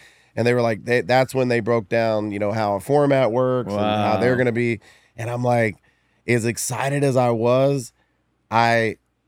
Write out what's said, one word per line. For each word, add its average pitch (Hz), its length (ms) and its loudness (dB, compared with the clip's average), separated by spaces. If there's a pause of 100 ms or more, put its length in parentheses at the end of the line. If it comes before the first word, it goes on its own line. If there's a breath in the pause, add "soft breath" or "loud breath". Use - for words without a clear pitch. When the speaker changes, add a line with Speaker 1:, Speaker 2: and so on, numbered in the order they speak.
(340 soft breath)
Speaker 1:
And 113 120 -2
they 123 80 4
were 123 80 2
like, 113 220 -2
they, 120 180 2
that's 123 320 2
when 131 140 0
they 117 120 2
broke 117 280 -2
down, 110 440 0
you 101 80 -6
know, 104 100 0
how 104 240 -2
a 95 60 -4
format 139 500 2
works 127 400 -2
and 104 100 -2
how 107 360 0
they're 120 160 2
Speaker 2:
Wow. 123 60 0
Speaker 1:
gonna 123 140 0
be. 117 280 -2 (360 soft breath)
And 113 140 -10
I'm 123 140 -6
like, 117 320 0 (500)
as 117 200 0
excited 127 580 -4
as 131 120 0
I 123 140 2
was, 127 600 0 (580)
I, 117 460 2 (320)